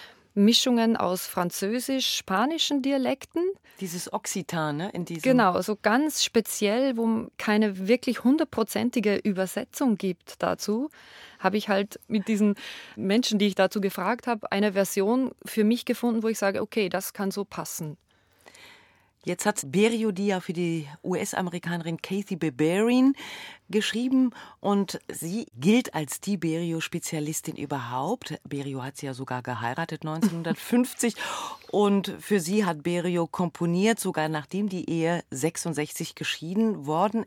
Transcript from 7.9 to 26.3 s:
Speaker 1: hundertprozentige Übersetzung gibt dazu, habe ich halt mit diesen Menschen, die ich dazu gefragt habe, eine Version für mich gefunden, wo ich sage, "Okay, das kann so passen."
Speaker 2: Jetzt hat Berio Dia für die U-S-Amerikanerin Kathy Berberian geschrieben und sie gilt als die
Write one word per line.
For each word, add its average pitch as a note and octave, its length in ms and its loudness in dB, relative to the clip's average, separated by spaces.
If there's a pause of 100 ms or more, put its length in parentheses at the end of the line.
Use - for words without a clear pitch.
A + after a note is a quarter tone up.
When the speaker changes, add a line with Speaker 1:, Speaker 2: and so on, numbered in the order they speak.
Speaker 1:
hundertprozentige A#3+ 920 2
Übersetzung G3+ 800 0
gibt - 460 -6
dazu, G#3 480 0 (480)
habe F#3+ 180 2
ich G#3 120 -4
halt G3+ 400 0
mit G#3+ 180 0
diesen G#3 300 4 (400)
Menschen, G#3+ 420 2
die G#3 80 4
ich G3 80 2
dazu G3 260 2
gefragt G3 460 -2
habe, A#3 240 -4
eine G3+ 220 2
Version G3+ 580 2 (140)
für - 180 0
mich A3+ 220 4
gefunden, A#3 400 0
wo A3+ 40 0
ich A3+ 100 -2
sage, G3 240 0
"Okay, G#3 260 -2
das F3+ 240 -4
kann G3 180 -2
so G3 140 -4
passen." D#3+ 520 -8 (1300)
Speaker 2:
Jetzt F3 200 -4
hat G#3 160 0 (100)
Berio A3 400 4
Dia F#3+ 280 0
für F#3 120 -4
die E3 340 -2 (160)
U-S-Amerikanerin F3 1000 -4
Kathy G3 340 -4
Berberian G3 800 4 (560)
geschrieben B3 600 2 (280)
und G3+ 400 0 (100)
sie E3+ 360 -6 (120)
gilt G#3+ 360 4
als D3+ 260 -4
die G3+ 160 -4